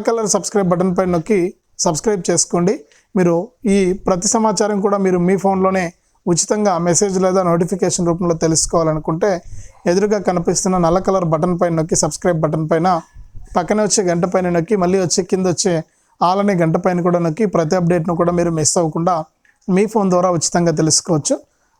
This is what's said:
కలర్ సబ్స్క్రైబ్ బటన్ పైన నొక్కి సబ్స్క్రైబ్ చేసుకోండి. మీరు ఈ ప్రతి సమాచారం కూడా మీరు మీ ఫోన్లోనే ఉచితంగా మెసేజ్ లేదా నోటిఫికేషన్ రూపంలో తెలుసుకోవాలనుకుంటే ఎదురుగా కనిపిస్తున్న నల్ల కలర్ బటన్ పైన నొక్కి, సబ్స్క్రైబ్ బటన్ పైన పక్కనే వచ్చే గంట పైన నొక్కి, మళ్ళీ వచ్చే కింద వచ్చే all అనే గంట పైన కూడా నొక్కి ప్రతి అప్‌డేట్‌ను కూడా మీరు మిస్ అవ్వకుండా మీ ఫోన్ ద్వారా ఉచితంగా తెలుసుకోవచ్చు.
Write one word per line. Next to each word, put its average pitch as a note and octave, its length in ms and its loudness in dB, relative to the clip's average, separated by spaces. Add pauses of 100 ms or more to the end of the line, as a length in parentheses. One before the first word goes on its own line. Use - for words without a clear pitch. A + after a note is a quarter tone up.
కలర్ A3+ 280 0
సబ్స్క్రైబ్ F#3+ 380 -2
బటన్ F3+ 240 0
పైన F#3 180 0
నొక్కి F3+ 240 0 (460)
సబ్స్క్రైబ్ F3+ 440 -2
చేసుకోండి. F3 460 0 (400)
మీరు F3 180 4 (400)
ఈ G3+ 40 4 (280)
ప్రతి F3+ 300 0
సమాచారం G#3+ 500 0
కూడా G3+ 200 0
మీరు F#3 220 2
మీ G3 160 2
ఫోన్లోనే F#3+ 400 2 (460)
ఉచితంగా G#3 420 0 (140)
మెసేజ్ F#3 360 0
లేదా F#3 260 2
నోటిఫికేషన్ F3 600 0
రూపంలో E3+ 340 0
తెలుసుకోవాలనుకుంటే D#3+ 880 0 (600)
ఎదురుగా G3+ 280 2 (100)
కనిపిస్తున్న F3+ 560 0
నల్ల E3+ 220 2
కలర్ F#3+ 260 0
బటన్ E3+ 280 0
పైన F3+ 180 0
నొక్కి, E3 240 -2
సబ్స్క్రైబ్ E3+ 420 -2
బటన్ D#3+ 260 -2
పైన E3 180 2 (680)
పక్కనే G#3 300 0
వచ్చే G3+ 240 0
గంట E3+ 140 0 (100)
పైన F3+ 220 0
నొక్కి, E3+ 260 0
మళ్ళీ F3+ 220 2
వచ్చే F#3 260 -2
కింద F#3 220 0
వచ్చే F#3 200 -2 (480)
all F3+ 220 2
అనే G3+ 200 2
గంట D#3+ 220 2
పైన F3+ 220 0
కూడా F3 200 2
నొక్కి E3 200 0 (100)
ప్రతి E3 240 0
అప్‌డేట్‌ను E3+ 400 0
కూడా E3+ 180 2
మీరు E3+ 200 0
మిస్ D3+ 240 0
అవ్వకుండా E3 340 0 (520)
మీ F#3+ 240 2
ఫోన్ G3+ 220 0
ద్వారా F3+ 220 2
ఉచితంగా E3+ 440 0
తెలుసుకోవచ్చు. D#3+ 540 0 (460)